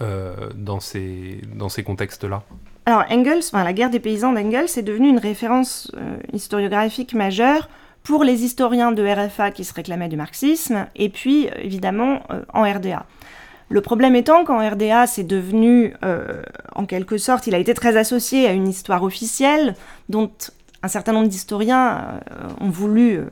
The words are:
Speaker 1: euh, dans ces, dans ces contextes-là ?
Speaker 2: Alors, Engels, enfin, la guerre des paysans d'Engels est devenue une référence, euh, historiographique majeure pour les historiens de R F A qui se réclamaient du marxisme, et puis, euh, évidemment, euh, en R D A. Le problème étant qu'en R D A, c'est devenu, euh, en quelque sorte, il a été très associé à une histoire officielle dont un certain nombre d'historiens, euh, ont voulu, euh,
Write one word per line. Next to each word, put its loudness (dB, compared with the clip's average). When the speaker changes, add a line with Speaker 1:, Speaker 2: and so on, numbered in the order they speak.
Speaker 1:
euh, -8
dans -6
ces, -10
dans -6
ces -8
contextes-là ? -6
Speaker 2:
Alors, 4
Engels, 2
enfin, -2
la 0
guerre 0
des 0
paysans -2
d'Engels 0
est -4
devenue 2
une 6
référence, -2
euh, -10
historiographique -2
majeure 2
pour 2
les 2
historiens 2
de 0
R 0
F -8
A 0
qui -12
se -12
réclamaient -8
du -6
marxisme, -2
et 0
puis, 2
euh, -4
évidemment, -2
euh, -6
en 4
R 0
D -4
A. -6
Le 2
problème 4
étant 6
qu'en 0
R -2
D 0
A, 6
c'est -4
devenu, 4
euh, -4
en -4
quelque -4
sorte, 0
il 0
a 4
été 2
très 2
associé 2
à 4
une 2
histoire -2
officielle 0
dont 0
un -6
certain -2
nombre 4
d'historiens, 0
euh, -14
ont 0
voulu, 2
euh, -4